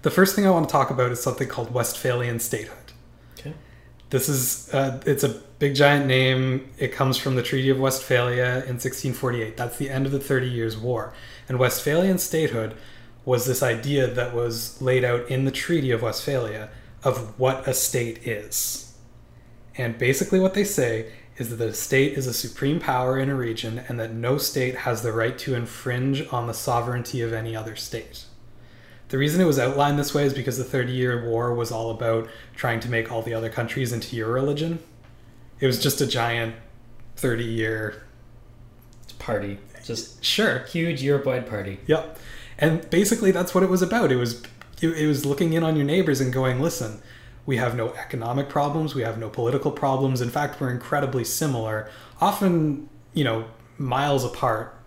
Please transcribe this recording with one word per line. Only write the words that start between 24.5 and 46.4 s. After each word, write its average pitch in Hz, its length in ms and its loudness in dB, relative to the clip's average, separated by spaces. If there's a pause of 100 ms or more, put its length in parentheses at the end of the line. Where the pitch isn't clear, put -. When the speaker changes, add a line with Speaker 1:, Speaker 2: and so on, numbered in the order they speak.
Speaker 1:
has 117 280 -2
the 117 100 -2
right 117 260 0
to 135 160 -4
infringe 127 800 -2
on 120 160 -2
the 110 60 -6
sovereignty 120 680 -2
of 117 120 -2
any 113 200 -4
other 110 220 -8
state. - 480 -10 (840)
The 135 80 -2
reason 151 240 4
it 180 40 8
was 139 140 6
outlined 143 400 4
this 143 140 -2
way 143 100 4
is 135 100 4
because 127 240 -2
the 127 60 -4
Thirty 127 300 0
Year 123 360 0
War 120 240 2
was 120 200 -2
all 113 180 -4
about 113 380 0 (260)
trying 117 240 0
to 117 100 -6
make 117 220 0
all 113 100 -2
the 113 120 -6
other 113 160 -2
countries 120 420 -2
into 117 240 -6
your 113 160 -2
religion. 147 480 0 (800)
It 135 80 4
was 117 160 2
just 143 160 2
a 131 80 2
giant 117 480 0 (600)
thirty-year 113 840 -2 (1160)
Speaker 2:
Party. 101 400 -6 (240)
Just - 400 -10
Speaker 1:
Sure. 160 360 2
Speaker 2:
huge 165 440 -2
Europe-wide 135 460 2
party. 98 380 -6
Speaker 1:
Yep. 156 300 0 (400)
And 160 320 2
basically 202 420 4
that's 180 220 0
what 185 80 6
it 185 80 4
was 180 120 4
about. 185 280 2
It 127 60 6
was, 120 260 0 (400)
it, 160 60 2
it 156 200 2
was 135 180 2
looking 160 260 2
in 165 120 2
on 160 120 2
your 143 100 4
neighbors 151 360 2
and 127 100 2
going, 127 300 0